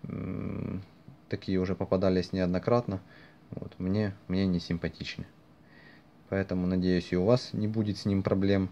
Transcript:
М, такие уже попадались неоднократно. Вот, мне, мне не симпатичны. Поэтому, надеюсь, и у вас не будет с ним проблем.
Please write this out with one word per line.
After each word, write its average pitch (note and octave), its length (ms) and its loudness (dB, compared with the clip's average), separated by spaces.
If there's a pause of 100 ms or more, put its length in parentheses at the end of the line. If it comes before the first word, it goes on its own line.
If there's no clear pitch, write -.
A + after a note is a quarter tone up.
М, G2 760 -6 (460)
такие F#2+ 320 -2
уже F#2 160 0
попадались F#2 560 2
неоднократно. F#2+ 680 0 (500)
Вот, - 280 -10
мне, G2 360 0 (140)
мне F#2+ 180 0
не F2 140 2
симпатичны. - 680 -6 (1040)
Поэтому, F#2 360 0
надеюсь, F2+ 460 2
и F2+ 40 2
у F2+ 80 4
вас A#2+ 280 4
не G#2+ 160 -2
будет G#2+ 300 -2
с - 80 -6
ним G2 160 2
проблем. G2 500 2